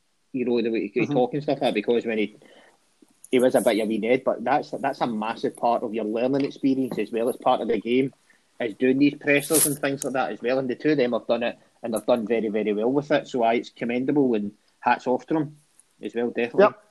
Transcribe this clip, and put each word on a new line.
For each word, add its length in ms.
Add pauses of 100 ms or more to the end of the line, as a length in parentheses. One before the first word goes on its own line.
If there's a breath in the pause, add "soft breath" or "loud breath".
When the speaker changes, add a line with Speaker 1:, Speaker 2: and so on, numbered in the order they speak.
(340)
Speaker 1:
you 120
know, 160
the 100
way 220
he 80
Speaker 2:
Mm-hmm. 120
Speaker 1:
talk 220
and 80
stuff 180
like 0
that, 140
because 300
when 120
he, 200 (920 soft breath)
he 80
was 160
a 60
bit 180
of 60
a 20
wee 120
Ned, 260
but 180
that's, 280
that's 300
a 60
massive 480
part 280
of 100
your 120
learning 380
experience 540
as 140
well 180
as 80
part 240
of 60
the 120
game, 340 (460 soft breath)
is 140
doing 240
these 180
pressers 520
and 100
things 260
like 100
that 180
as 100
well, 180
and 100
the 60
two 160
of 60
them 160
have 140
done 160
it, 140 (260 soft breath)
and 100
they've 120
done 220
very, 220
very 240
well 180
with 200
it, 160
so 160
aye, 100
it's 160
commendable, 640
and 180 (280)
hats 280
off 200
to 80
them 220 (440)
as 140
well, 140
definitely. 340
Speaker 2:
Yep. 280